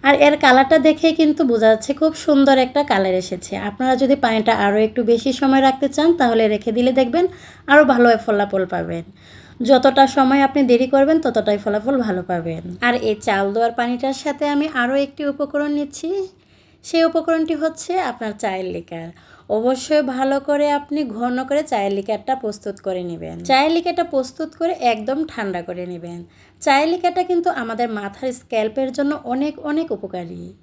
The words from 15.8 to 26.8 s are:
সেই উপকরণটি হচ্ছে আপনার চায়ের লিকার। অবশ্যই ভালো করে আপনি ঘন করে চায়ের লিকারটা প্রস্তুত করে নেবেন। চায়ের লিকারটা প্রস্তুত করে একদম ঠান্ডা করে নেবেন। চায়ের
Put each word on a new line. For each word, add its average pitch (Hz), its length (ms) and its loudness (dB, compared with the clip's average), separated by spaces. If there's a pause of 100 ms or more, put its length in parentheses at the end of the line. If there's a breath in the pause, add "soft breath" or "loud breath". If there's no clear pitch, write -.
সেই 330 240 0
উপকরণটি 320 540 -2
হচ্ছে 320 280 -6 (180)
আপনার 226 320 -8
চায়ের 190 340 -6
লিকার। 170 340 -12 (480 soft breath)
অবশ্যই 262 460 0 (120)
ভালো 269 220 0 (120)
করে 294 160 2 (140)
আপনি 285 200 -6 (180)
ঘন 247 180 -4 (140)
করে 294 120 0 (100)
চায়ের 196 260 -2
লিকারটা 208 360 -4 (100)
প্রস্তুত 208 320 -8 (100)
করে 185 240 -4
নেবেন। 165 280 -12 (120)
চায়ের 277 280 4
লিকারটা 349 360 -2
প্রস্তুত 269 360 -4 (100)
করে 339 140 0 (200)
একদম 220 240 -4 (140)
ঠান্ডা 190 360 -6
করে 175 240 -8
নেবেন। 170 280 -12 (420 soft breath)
চায়ের 294 320 2